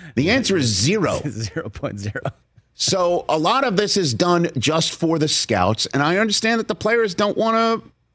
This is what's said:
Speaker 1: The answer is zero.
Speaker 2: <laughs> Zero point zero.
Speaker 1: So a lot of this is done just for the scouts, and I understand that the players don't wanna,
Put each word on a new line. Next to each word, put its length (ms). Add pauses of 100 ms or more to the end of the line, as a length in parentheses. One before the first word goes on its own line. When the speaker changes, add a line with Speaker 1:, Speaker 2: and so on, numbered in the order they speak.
(140)
Speaker 1:
The 160
answer 260
is 80
zero. 580
Speaker 2:
<laughs> 60
Zero 400
point 300
zero. 240 (500)
Speaker 1:
So 560
a 80
lot 280
of 120
this 220
is 160
done 420
just 360
for 260
the 100
scouts, 560
and 180
I 140
understand 440
that 80
the 60
players 400
don't 220
wanna, 460 (320)